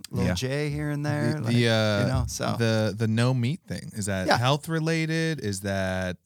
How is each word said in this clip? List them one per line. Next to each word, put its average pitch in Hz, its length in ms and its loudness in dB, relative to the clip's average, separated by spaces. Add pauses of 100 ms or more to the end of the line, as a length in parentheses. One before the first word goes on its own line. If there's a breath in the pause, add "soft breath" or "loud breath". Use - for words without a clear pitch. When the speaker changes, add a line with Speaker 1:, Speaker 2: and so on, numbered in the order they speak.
(120)
Speaker 1:
little 92 160 0
Speaker 2:
Yeah. 90 80 2
Speaker 1:
J 139 340 -2
here 147 220 -4
and 147 140 -4
there, 147 300 0
Speaker 3:
The, 151 60 -6
Speaker 1:
like, 117 140 0
Speaker 3:
the, 120 140 6
uh, 107 320 4
Speaker 1:
you 131 120 2
know, 127 140 2
so. 120 320 -2
Speaker 3:
the, 110 360 2
the 113 120 0
no 117 260 2
meat 127 340 -2
thing, - 280 -8
is 104 100 -6
that 95 220 -2
Speaker 1:
Yeah. - 100 4
Speaker 3:
health 139 320 2
related? 160 680 0
Is 98 220 -4
that, 92 640 -2